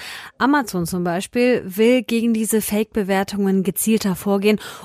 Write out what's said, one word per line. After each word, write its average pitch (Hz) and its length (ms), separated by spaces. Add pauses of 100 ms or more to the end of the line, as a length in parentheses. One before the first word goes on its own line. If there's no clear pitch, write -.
(380)
Amazon 240 480
zum 180 180
Beispiel 208 600
will 220 380
gegen 233 300
diese 220 280
Fake-Bewertungen 196 1040
gezielter 196 520
vorgehen 202 460 (240)